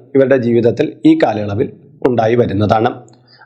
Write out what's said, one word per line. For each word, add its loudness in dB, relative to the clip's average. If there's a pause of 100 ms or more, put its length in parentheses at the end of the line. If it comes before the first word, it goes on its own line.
(160)
ഇവരുടെ 2
ജീവിതത്തിൽ 0 (240)
ഈ 6 (100)
കാലയളവിൽ -4 (400)
ഉണ്ടായി 0
വരുന്നതാണ്. 0 (540)